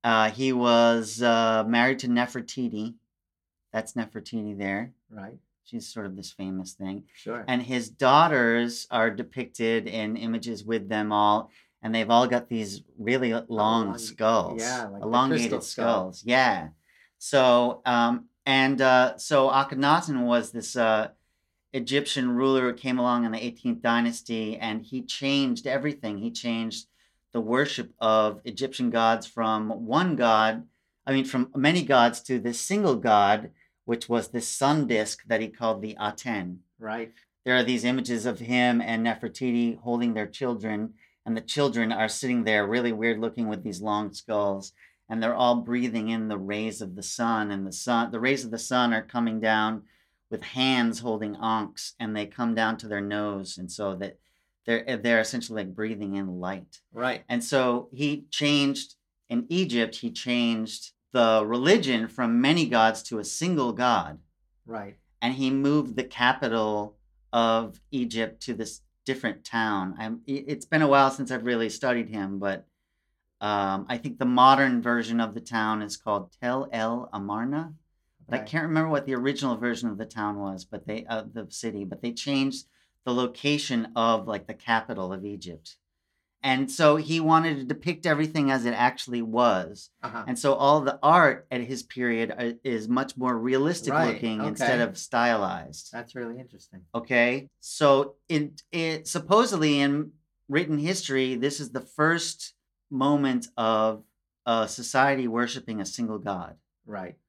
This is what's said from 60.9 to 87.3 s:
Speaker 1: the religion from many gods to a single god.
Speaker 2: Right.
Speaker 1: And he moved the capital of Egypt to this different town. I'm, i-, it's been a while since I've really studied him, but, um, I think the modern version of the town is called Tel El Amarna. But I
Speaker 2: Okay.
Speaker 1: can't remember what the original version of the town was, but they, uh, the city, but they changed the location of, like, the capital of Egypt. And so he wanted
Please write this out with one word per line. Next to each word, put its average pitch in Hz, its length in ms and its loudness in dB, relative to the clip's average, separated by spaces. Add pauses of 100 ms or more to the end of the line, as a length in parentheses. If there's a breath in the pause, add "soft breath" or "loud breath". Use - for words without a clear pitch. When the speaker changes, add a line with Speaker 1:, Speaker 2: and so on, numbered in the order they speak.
Speaker 1:
the 113 340 6
religion 127 640 2
from 117 320 2
many 151 260 4
gods 113 380 4
to 113 160 -6
a 101 60 -8
single 156 480 -2
god. 95 460 0 (460)
Speaker 2:
Right. 107 300 -12 (260)
Speaker 1:
And 123 120 -2
he 131 160 0
moved 135 480 0
the 127 80 -4
capital 110 880 0 (380)
of 113 480 2 (100)
Egypt 113 520 -4
to 127 100 -6
this 107 280 -10 (240)
different 131 380 -4
town. 101 560 -2
I'm, 110 280 -8
i-, 139 200 -6
it's 147 180 -8
been 156 160 0
a 151 60 4
while 139 240 6
since 131 180 -8
I've 120 160 -4
really 117 240 0
studied 120 400 -2
him, 98 300 -6
but, 98 260 -4 (760)
um, 98 480 0
I 123 80 -4
think 120 200 -8
the 131 80 -2
modern 127 560 6
version 117 380 0
of 110 140 -2
the 113 80 -10
town 110 400 -2
is 101 160 -8
called 101 340 -4 (100)
Tel 131 300 -4
El 117 420 -4
Amarna. 120 600 -6 (520)
But 117 100 -6
I 110 80 -2
Speaker 2:
Okay. - 80 -12
Speaker 1:
can't 160 160 -2
remember 160 220 0
what 139 160 0
the 135 100 -2
original 127 420 -2
version 117 320 -4
of 101 80 -8
the 110 80 -8
town 104 340 -4
was, 95 240 -8
but - 240 -12
they, 110 180 -8
uh, 110 180 -4 (100)
the 110 160 -10
city, 104 340 -8
but 90 180 -12
they 117 120 -6
changed 135 540 -2 (380)
the 123 80 0
location 127 840 0
of, 113 320 2
like, 101 180 -6
the 110 60 -10
capital 110 580 -2
of 95 140 -10
Egypt. 90 500 -14 (680)
And 131 300 0
so 151 240 6
he 156 240 0
wanted 160 380 4